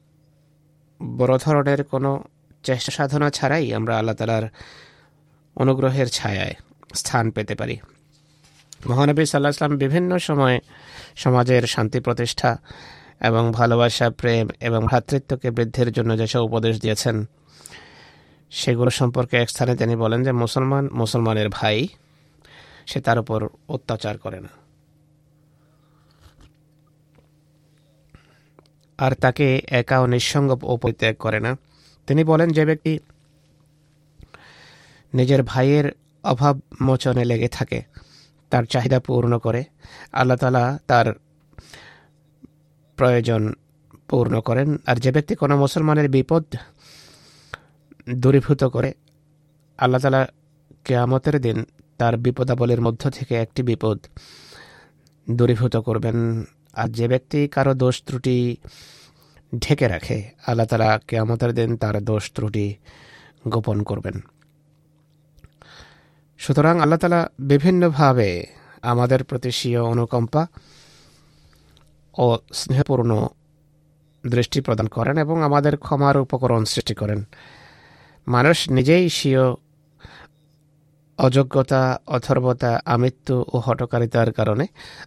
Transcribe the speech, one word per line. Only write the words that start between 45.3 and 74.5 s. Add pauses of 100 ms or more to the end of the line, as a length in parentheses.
কোনো
মুসলমানের
বিপদ (1700)
দূরীভূত
করে, (840)
আল্লাহ
তাআলা (560)
কিয়ামতের
দিন (340)
তার
বিপদাবলীর
মধ্য
থেকে
একটি
বিপদ (1200)
দূরীভূত
করবেন। (280)
আর
যে
ব্যক্তি
কারো
দোষ
ত্রুটি (1000)
ঢেকে
রাখে, (160)
আল্লাহ
তাআলা
কিয়ামতের
দিন
তার
দোষ
ত্রুটি (720)
গোপন
করবেন। (2250)
সুতরাং
আল্লাহ
তাআলা (100)
বিভিন্নভাবে (360)
আমাদের
প্রতি
স্বীয়
অনুকম্পা (1700)
ও (140)
স্নেহপূর্ণ (1000)
দৃষ্টি